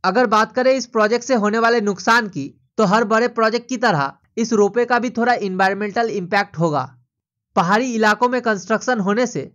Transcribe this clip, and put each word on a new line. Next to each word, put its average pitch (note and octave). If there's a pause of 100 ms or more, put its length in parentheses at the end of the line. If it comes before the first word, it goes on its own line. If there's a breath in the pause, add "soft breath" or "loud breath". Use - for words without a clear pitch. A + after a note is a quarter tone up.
अगर G3
बात A3
करें B3+
इस C4+
प्रोजेक्ट A3
से C4
होने G#3
वाले A3+
नुकसान G#3
की, C#3 (240)
तो A3
हर A3
बड़े A3
प्रोजेक्ट A#3
की B3+
तरह D3+ (260)
इस A#3
रोपवे G#3
का A#3+
भी A#3+
थोड़ा A#3+
एनवायरमेंटल G3+
इम्पैक्ट G3+
होगा। D3 (600)
पहाड़ी G#3+
इलाकों A3
में B3
कंस्ट्रक्शन A3
होने G#3
से D3+